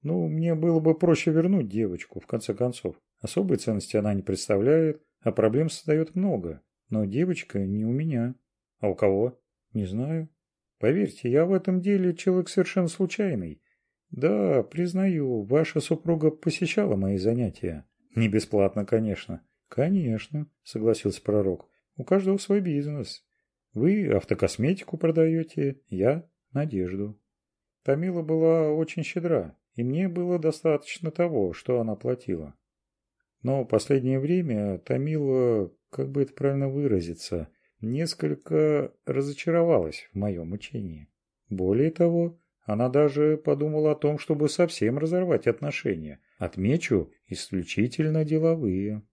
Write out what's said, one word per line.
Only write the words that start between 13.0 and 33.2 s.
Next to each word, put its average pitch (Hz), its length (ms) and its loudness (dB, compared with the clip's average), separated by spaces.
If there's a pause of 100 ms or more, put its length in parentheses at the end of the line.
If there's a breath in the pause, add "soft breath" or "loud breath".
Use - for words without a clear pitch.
Да, 165 520 2
признаю, 170 760 0
ваша 147 380 0
супруга 156 500 0
посещала 165 680 0
мои 95 220 0
занятия. 92 680 -2 (300)
Не 113 140 4
бесплатно, 101 560 2
конечно". 104 560 -2 (260)
"Конечно", 151 800 -2 (200)
согласился 107 540 0
пророк. 98 480 0 (260)
"У 135 80 -10
каждого 190 340 2
свой 202 240 0
бизнес. 147 640 -6 (480)
Вы 185 340 2
автокосметику 110 880 -2
продаете, 160 880 0
я 127 400 0 (240)
надежду". 104 680 -4 (640)
Тамила 170 380 0
была 160 500 2
очень 156 320 -2
щедра, 147 540 -2 (180)
и 120 80 -2
мне 156 260 0
было 175 300 -2
достаточно 156 720 -2
того, 143 440 0
что 123 260 -2
она 113 160 -2
платила. 95 580 -6 (880)